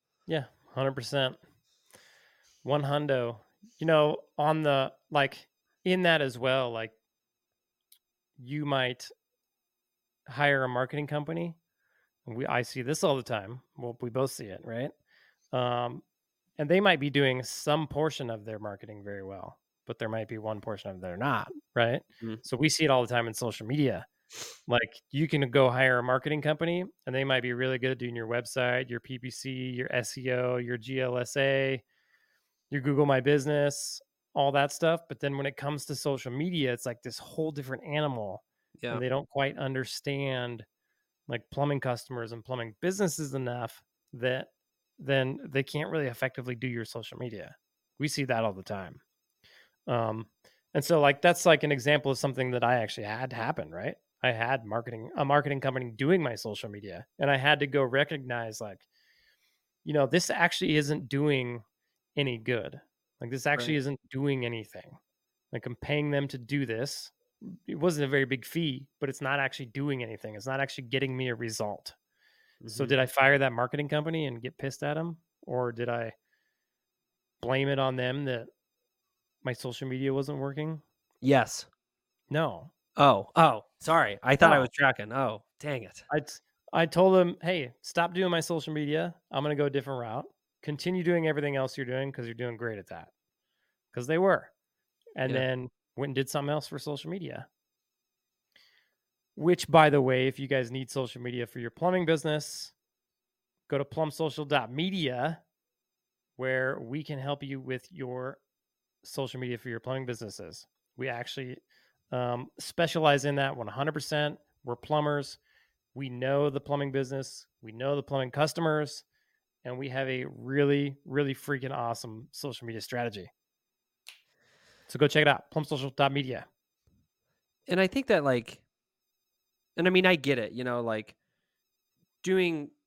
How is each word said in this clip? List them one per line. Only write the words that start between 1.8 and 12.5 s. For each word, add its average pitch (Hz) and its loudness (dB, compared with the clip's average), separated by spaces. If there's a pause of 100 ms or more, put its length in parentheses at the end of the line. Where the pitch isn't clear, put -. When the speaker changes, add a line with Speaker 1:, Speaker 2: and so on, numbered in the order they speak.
Speaker 1:
One 143 0
hundo. 135 0 (380)
You 156 -4
know, 151 6 (200)
on 156 2
the, 139 2 (160)
like, 139 0 (380)
in 185 4
that 165 6
as 127 -2
well, 127 2
like, 113 -6 (1400)
you 139 -6
might 131 0 (1160)
hire 135 2
a 127 0
marketing 131 -2
company. 160 -4 (720)
And 113 -10
we, 131 -4
I 123 0